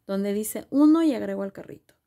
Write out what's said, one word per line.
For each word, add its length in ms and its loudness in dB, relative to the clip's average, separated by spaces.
donde 280 -4
dice 340 -8
"uno" 340 4
y 120 2
agrego 300 -6
al 80 -10
carrito. 420 -20